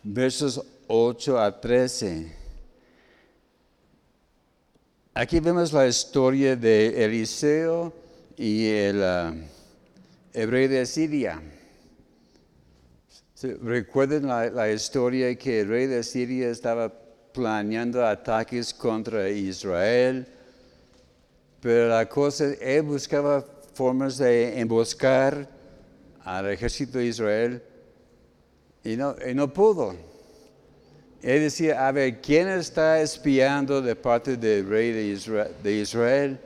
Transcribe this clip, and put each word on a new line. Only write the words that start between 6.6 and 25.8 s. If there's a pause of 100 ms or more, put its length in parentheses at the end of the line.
Eliseo (420)
y
el,
ah, (1000)
el
rey
de
Asiria. (1900)
Sí, (100)
recuerden
la,
la
historia
que
el
rey
de
Asiria
estaba (460)
planeando
ataques
contra
Israel, (1300)
pero
la
cosa,
él
buscaba (280)
formas
de
emboscar (720)